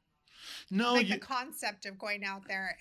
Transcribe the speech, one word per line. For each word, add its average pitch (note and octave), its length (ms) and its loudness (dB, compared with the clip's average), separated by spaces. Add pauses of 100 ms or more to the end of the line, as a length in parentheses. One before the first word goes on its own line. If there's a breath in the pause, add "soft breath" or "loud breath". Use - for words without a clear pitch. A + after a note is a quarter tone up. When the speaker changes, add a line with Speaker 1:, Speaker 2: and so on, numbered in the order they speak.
(680 loud breath)
Speaker 1:
No, A#3+ 240 4
Speaker 2:
Like, A#3+ 140 8
Speaker 1:
you G#3 60 2
Speaker 2:
the G3 60 -4
concept B3+ 640 -4
of G3 120 -12
going G#3 260 -4
out G3 240 -6
there F#3+ 320 -4